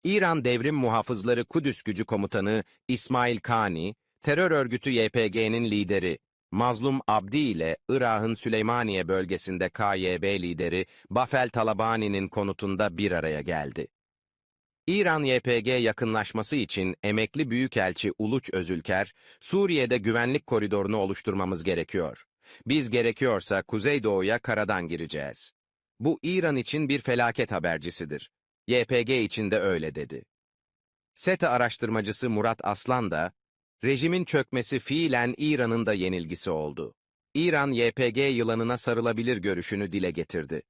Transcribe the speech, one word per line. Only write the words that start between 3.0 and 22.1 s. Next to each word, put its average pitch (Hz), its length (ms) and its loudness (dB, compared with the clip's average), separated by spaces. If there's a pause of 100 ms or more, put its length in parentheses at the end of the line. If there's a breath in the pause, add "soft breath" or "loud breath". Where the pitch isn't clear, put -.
Kani, 101 560 0 (280)
terör 160 280 2
örgütü 135 400 0
Y 113 180 2
P 113 200 2
G'nin 110 420 0
lideri 95 480 0 (320)
Mazlum 120 580 0
Abdi 107 300 2
ile 82 380 0 (120)
Irak'ın 113 460 2
Süleymaniye 110 760 0
bölgesinde 92 600 -2
K 101 260 0
Y 90 280 -2
B 98 200 0
lideri 87 440 -2 (240 loud breath)
Bafel 127 380 2
Talabani'nin 110 800 0
konutunda 98 720 -2
bir 101 140 0
araya 78 280 -2
geldi. 73 480 -6 (1000)
İran 170 380 2
Y 127 160 4
P 120 200 2
G 117 120 0
yakınlaşması 110 840 0
için 95 460 -2
emekli 110 480 0
Büyükelçi 110 680 0
Uluç 110 340 -2
Özülker, 92 640 -2 (260 loud breath)
"Suriye'de 156 580 2
güvenlik 117 480 0
koridorunu 104 500 0
oluşturmamız 95 680 -2
gerekiyor. 82 600 -2 (420 loud breath)